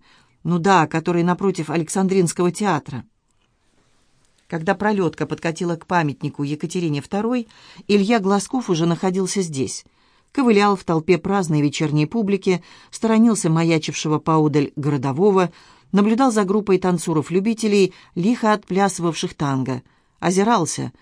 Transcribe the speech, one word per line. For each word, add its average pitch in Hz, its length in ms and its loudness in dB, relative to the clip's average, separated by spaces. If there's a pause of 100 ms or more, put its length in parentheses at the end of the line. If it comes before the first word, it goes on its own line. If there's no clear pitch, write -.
(440)
Ну 170 160 0
да, 170 260 4
который 170 380 -2
напротив 175 480 -2
Александринского 180 800 0
театра». 160 540 -4 (1400)
Когда 170 280 -4
пролётка 190 500 -2
подкатила 165 520 -6
к - 100 -20
памятнику 147 560 -4
Екатерине 151 580 -4
второй, 226 460 -4 (400)
Илья 208 320 4
Глазков 202 500 0
уже 165 160 2
находился 185 560 -2
здесь. 139 420 -6 (480)
Ковылял 208 440 4
в 190 80 -8
толпе 165 340 2
праздной 165 440 0
вечерней 151 440 0
публики, 190 580 0 (280)
сторонился 220 580 2
маячившего 160 680 0
поодаль 151 560 2
городового, 151 760 0 (400)
наблюдал 220 400 2
за 214 120 0
группой 196 340 2
танцоров-любителей, 185 1160 0 (180)
лихо 214 400 0
отплясывавших 185 800 -2
танго. 131 480 -4 (380)
Озирался, 180 840 0